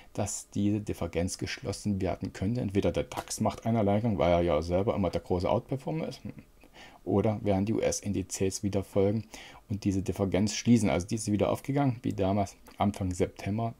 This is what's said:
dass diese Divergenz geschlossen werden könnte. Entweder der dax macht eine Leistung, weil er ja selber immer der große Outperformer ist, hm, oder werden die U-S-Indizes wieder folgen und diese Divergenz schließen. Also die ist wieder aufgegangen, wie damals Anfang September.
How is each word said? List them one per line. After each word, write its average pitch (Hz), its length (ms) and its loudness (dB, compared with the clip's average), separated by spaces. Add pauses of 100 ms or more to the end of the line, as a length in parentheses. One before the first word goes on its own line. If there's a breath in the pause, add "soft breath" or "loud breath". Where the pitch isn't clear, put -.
(140 loud breath)
dass - 360 -6
diese 101 300 0
Divergenz 90 580 -4
geschlossen - 640 -4
werden - 320 -4
könnte. 117 280 -2
Entweder 98 340 2
der - 80 0
dax - 380 -8
macht 107 240 -2
eine 117 180 2
Leistung, 104 340 2
weil 80 140 4
er 85 100 6
ja 82 200 2
selber 87 340 0
immer 95 140 2
der 85 100 -4
große 90 300 0
Outperformer 156 580 -2
ist, - 160 -12
hm, 101 80 -10 (720 loud breath)
oder 107 400 2
werden 101 220 2
die 110 80 0
U-S-Indizes - 880 -2
wieder 98 200 0
folgen 104 420 2 (440 loud breath)
und 101 140 -4
diese 98 180 2
Divergenz 92 540 0
schließen. 110 340 4
Also 85 160 2
die 120 100 -6
ist 107 140 -4
wieder 101 220 2
aufgegangen, 135 520 0
wie 104 100 -2
damals 101 420 0 (220)
Anfang 98 360 0
September. 107 680 -2